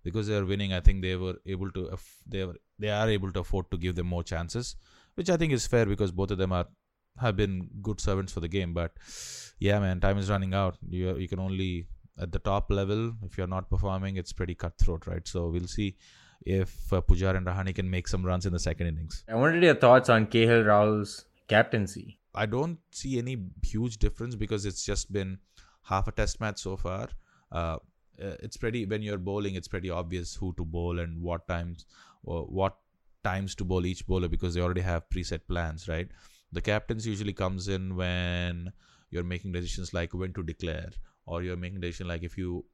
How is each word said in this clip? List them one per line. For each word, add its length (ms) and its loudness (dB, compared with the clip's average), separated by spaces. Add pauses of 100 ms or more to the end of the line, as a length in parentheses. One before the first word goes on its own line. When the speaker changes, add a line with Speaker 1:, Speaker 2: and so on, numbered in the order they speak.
Speaker 1:
Because 240 -2
they 80 0
are 100 2
winning, 280 0
I 60 0
think 220 10
they 140 0
were 200 -4 (120)
able 240 -4
to 200 -6
aff-, 360 -14
they 180 -4
were, 100 -10 (240)
they 100 -2
are 200 2
able 240 0
to 60 0
afford 320 -2
to 60 -2
give 180 -2
them 120 -2
more 160 -2
chances, 520 -6 (400)
which 140 -2
I 60 8
think 160 2
is 140 2
fair 220 4
because 240 0
both 200 0
of 60 -2
them 140 0
are, 160 0 (520)
have 160 2
been 320 0 (140)
good 180 -4
servants 320 0
for 100 -6
the 60 -4
game. 280 -2
But 180 -2 (680)
yeah, 200 4
man, 200 2
time 200 4
is 100 -2
running 240 0
out. 240 0 (100)
You, 300 -2
you 100 -4
can 120 -4
only, 480 -2 (320)
at 120 -6
the 80 -2
top 320 0
level, 420 0 (100)
if 160 -10
you're 80 -2
not 240 -4
performing, 460 0
it's 140 -6
pretty 240 -4
cutthroat, 520 2
right? 200 -6
So 220 -2
we'll 180 -2
see 300 -4 (480)
if, 480 0
uh, 80 2
Pujara 360 6
and 80 -2
Rahane 300 -2
can 140 -2
make 180 -2
some 180 0
runs 200 0
in 80 0
the 60 0
second 280 -2
innings. 400 -6
Speaker 2:
I 80 -4
wanted 280 6
your 120 10
thoughts 340 10
on 180 8
K 200 6
L 160 8
Rahul's 600 4 (220)
captaincy. 720 2 (160)
Speaker 1:
I 100 0
don't 340 -2 (120)
see 260 -4
any 200 -2 (260)
huge 340 -2
difference 380 0
because 300 -2
it's 200 -6
just 260 -4
been 280 -4 (440)
half 240 0
a 40 -2
test 280 -2
match 200 -4
so 180 -6
far. 320 -4 (420)
Uh, 260 -2 (440)
uh, 180 -8
it's 180 -14
pretty, 280 -2
when 160 -4
you're 160 -4
bowling, 380 -2
it's 120 -8
pretty 220 -6
obvious 460 -6
who 180 -4
to 120 -6
bowl 340 -2
and 220 -6
what 260 -6
times, 380 -6 (380)
or 220 -6
what 300 -2 (480)
times 320 -2
to 100 -4
bowl 200 2
each 220 -4
bowler 200 2
because 260 0
they 80 0
already 200 0
have 280 -2
preset 380 -2
plans, 400 -4
right? 200 -4 (440)
The 100 -4
captains 440 -2
usually 280 -2
comes 340 -2
in 280 -2
when 760 -2 (400)
you're 120 -4
making 280 -4
decisions 420 -4
like 200 -4
when 200 -4
to 100 -6
declare, 460 -6 (360)
or 180 -6
you're 140 -6
making 240 -8
decision 260 -6
like 160 -4
if 140 -8
you 360 -6